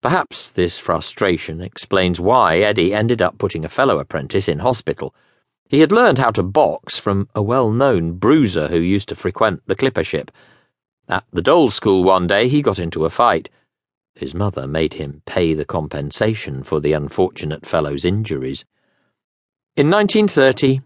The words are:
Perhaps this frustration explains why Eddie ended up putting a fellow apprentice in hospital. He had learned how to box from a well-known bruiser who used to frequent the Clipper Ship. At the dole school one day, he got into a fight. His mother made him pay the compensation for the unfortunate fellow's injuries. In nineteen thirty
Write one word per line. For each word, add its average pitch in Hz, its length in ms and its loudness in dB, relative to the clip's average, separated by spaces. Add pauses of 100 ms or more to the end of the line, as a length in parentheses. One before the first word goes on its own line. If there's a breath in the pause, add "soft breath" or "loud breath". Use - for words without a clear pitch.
Perhaps - 480 -4
this 87 300 -2
frustration 85 800 -2
explains 90 580 -2
why 95 380 4
Eddie 101 380 2
ended 110 260 0
up 90 160 0
putting 85 260 -4
a 76 60 -8
fellow 123 300 0
apprentice 78 480 -4
in 76 100 -2
hospital. 95 560 -4 (540)
He 143 140 4
had 160 100 6
learned 214 260 4
how 123 140 2
to 107 100 -2
box 98 560 0
from 98 380 -2
a 107 80 0
well-known 113 720 0
bruiser 92 560 2
who 85 100 0
used 95 300 0
to 87 60 -8
frequent 98 520 -2
the 95 80 -2
Clipper 127 280 -2
Ship. - 280 -6 (760 soft breath)
At - 240 -4
the 87 120 -2
dole 143 260 4
school 95 340 2
one 92 220 4
day, 101 220 2
he 143 160 2
got 101 160 0
into 80 260 -4
a 80 60 -2
fight. 110 380 0 (680)
His 69 180 -10
mother 92 320 -4
made 78 300 -2
him 73 320 -10
pay 82 260 0
the 76 120 -4
compensation 76 1000 -6
for 78 160 -2
the 76 140 0
unfortunate 76 720 -4
fellow's 73 360 -2
injuries. 80 640 -4 (1120)
In 151 160 2
nineteen 208 360 2
thirty 135 580 2